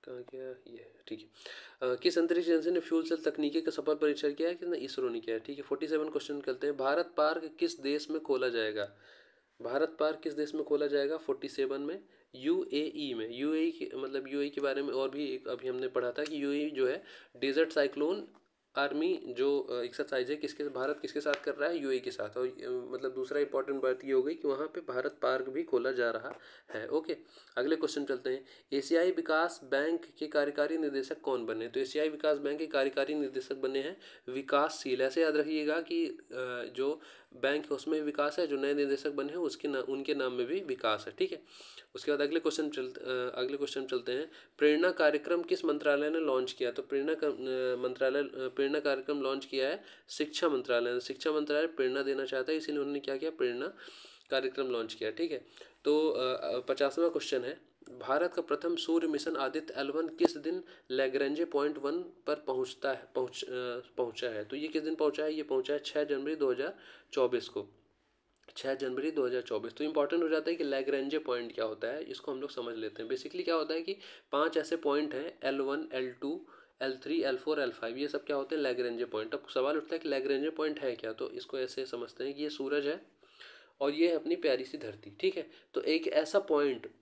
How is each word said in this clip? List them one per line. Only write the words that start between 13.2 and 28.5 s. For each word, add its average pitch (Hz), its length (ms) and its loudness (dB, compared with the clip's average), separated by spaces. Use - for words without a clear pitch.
यूएई 156 400 2
के, - 240 -6
मतलब 135 340 -4
यूएई 143 220 0
के 143 100 -4
बारे 139 220 0
में 139 100 -2
और 135 180 0
भी 139 240 -2
एक 127 140 -8
अभी 127 200 -4
हमने 127 200 -2
पढ़ा 123 240 0
था 147 120 -2
कि 151 200 -4
यूएई 147 260 0
जो 131 160 2
है 147 180 0
डेजर्ट 151 360 2
साइक्लोन 151 560 2
आर्मी 147 480 2
जो, 135 360 2
अ, 123 220 -2
एक्सरसाइज 127 480 -2
है, 147 60 0
किसके, 147 280 -4
भारत 139 380 -2
किसके - 180 -4
साथ 147 240 0
कर 139 100 0
रहा 143 140 0
है? 170 100 0
यूएई 135 200 0
के 123 120 -4
साथ। 107 260 -6
और, 127 100 0
अ, 123 480 -6
मतलब 131 200 -4
दूसरा 131 260 0
इंपॉर्टेंट 135 420 0
बात 131 220 2
ये 135 80 0
हो 131 100 6
गई 147 120 0
कि 160 140 -2
वहाँ 139 180 0
पे 165 140 -8
भारत 135 420 -4
पार्क 127 260 0
भी 135 140 -2
खोला 131 300 2
जा 120 180 2
रहा 113 280 -6
है। 110 180 -6
ओके, 156 280 0
अगले 147 180 2
क्वेश्चन 147 280 0
चलते 131 260 -2
हैं। 131 160 -4